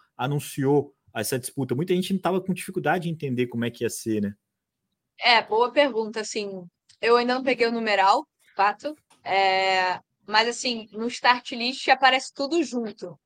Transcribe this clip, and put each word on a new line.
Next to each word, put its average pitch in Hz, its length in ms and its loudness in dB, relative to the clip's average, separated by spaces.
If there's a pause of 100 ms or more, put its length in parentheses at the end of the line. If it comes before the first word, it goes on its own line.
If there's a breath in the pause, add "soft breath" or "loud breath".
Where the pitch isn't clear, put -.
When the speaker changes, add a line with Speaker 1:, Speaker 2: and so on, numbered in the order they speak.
(180)
Speaker 1:
anunciou 139 760 0 (220)
essa 113 240 -4
disputa? 127 340 -6
Muita 175 220 0
gente 185 180 -2
não 185 60 -2
tava 180 220 -2
com 180 120 -4
dificuldade 170 520 -2
de 170 40 -2
entender 127 380 -2
como 117 180 -4
é 117 60 -2
que 120 120 -8
ia 113 60 0
ser, 107 320 -2
né? 101 140 -4 (840)
Speaker 2:
É, 226 220 4
boa 226 300 0
pergunta, 226 480 0
assim, 202 460 -8 (360)
eu 233 140 4
ainda 240 180 2
não 262 100 -4
peguei 240 220 0
o 233 60 0
numeral, 220 560 2 (280)
fato, 202 400 -2 (280)
é... 190 760 2 (260)
mas, 214 220 2
assim, 240 440 -6
no 220 160 -6
start 247 440 0
list 254 380 -6
aparece 262 440 4
tudo 285 300 -2
junto. 214 640 -8